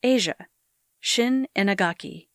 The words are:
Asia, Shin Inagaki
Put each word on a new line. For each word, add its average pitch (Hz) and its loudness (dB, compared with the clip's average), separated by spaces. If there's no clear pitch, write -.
Asia, 240 0
Shin 254 0
Inagaki 190 -2